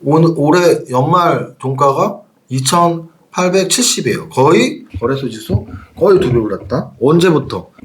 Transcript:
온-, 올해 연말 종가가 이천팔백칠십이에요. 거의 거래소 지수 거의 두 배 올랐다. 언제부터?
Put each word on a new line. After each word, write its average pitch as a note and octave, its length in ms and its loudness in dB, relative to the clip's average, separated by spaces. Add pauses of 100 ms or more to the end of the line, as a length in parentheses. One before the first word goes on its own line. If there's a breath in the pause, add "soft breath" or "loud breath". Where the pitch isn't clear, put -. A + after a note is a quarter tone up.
온-, D#3+ 320 2
올해 D#3+ 520 2
연말 D3+ 720 0
종가가 C#3 640 -2 (260)
이천팔백칠십이에요. E3+ 1800 -2
거의 F3 560 0 (140)
거래소 C3 300 -4
지수 - 360 -6 (320 loud breath)
거의 - 240 4
두 - 100 0
배 B2 60 2
올랐다. G#2+ 540 -4 (100)
언제부터? D3+ 640 2 (180)